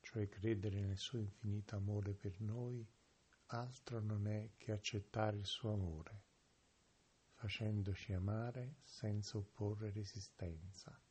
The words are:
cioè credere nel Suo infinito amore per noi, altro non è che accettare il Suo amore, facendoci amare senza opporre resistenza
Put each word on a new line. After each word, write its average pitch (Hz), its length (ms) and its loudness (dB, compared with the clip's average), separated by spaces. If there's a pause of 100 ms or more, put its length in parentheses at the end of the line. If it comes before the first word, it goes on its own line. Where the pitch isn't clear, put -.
cioè 107 280 -2
credere 101 500 2
nel 98 200 2
Suo - 180 -2
infinito 104 580 -2
amore 101 380 2
per 101 260 -4
noi, 117 480 -2 (600)
altro 120 520 -4
non 107 280 4
è 107 300 0
che - 140 -4
accettare 104 680 2
il 101 100 -2
Suo - 260 2
amore, 90 500 0 (1080)
facendoci 101 800 0
amare 120 720 0
senza 104 540 0
opporre 104 520 0
resistenza 98 1200 -6